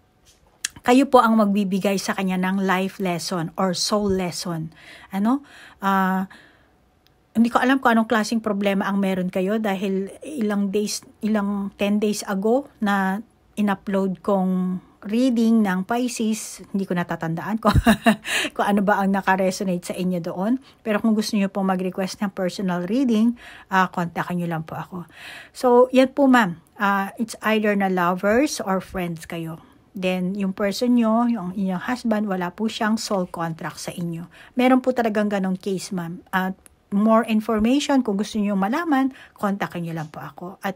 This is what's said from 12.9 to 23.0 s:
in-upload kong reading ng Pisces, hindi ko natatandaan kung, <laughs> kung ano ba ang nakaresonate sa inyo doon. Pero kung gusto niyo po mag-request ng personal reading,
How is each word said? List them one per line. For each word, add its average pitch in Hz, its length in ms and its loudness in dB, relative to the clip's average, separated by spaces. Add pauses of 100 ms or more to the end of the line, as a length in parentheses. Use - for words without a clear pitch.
in-upload 196 640 -2
kong 185 560 0 (240)
reading 226 560 4
ng 190 240 0
Pisces, 233 880 -4
hindi 196 160 -2
ko 180 80 -2
natatandaan 170 640 -4
kung, 202 160 4 (360)
<laughs> - 440 -6
kung 214 80 0
ano 202 160 4
ba 196 240 2
ang 196 80 2
nakaresonate 190 720 0
sa - 80 -8
inyo 180 240 -2
doon. 180 400 -2 (240)
Pero 214 160 -2
kung 220 160 2
gusto 214 240 0
niyo 196 160 0
po 202 80 -2
mag-request 185 640 -2
ng 196 80 -4
personal 180 560 -4
reading, 233 480 2 (320)